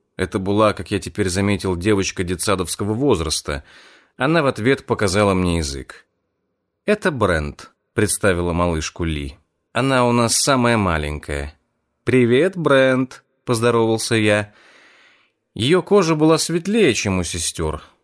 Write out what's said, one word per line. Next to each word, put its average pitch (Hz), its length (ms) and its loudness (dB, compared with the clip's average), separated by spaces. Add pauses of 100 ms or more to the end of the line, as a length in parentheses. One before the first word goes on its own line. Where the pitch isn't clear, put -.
(160)
Это 92 240 -4
была, 101 340 2
как - 180 -12
я 98 80 0
теперь 98 300 -4
заметил, 95 460 0
девочка 98 480 0
детсадовского 92 720 -4
возраста. 80 720 -2 (520)
Она 156 280 0
в - 20 0
ответ 127 400 0
показала 101 480 0
мне 90 240 0
язык. 69 480 -8 (800)
«Это 208 260 0
Брент», 87 600 -2 (220)
представила 87 600 0
малышку 85 500 -2
Ли. 73 340 -6 (360)
«Она 127 340 2
у 120 40 2
нас 120 240 2
самая 120 420 2
маленькая». 76 800 -4 (480)
«Привет, 131 540 2
Брент», 131 640 2 (220)
поздоровался 113 720 0
я. 104 380 2 (1000)
Её 160 280 2
кожа 175 340 2
была 156 220 4
светлее, 175 560 0
чем 95 260 -2
у 90 40 -2
сестёр, 80 600 -6 (200)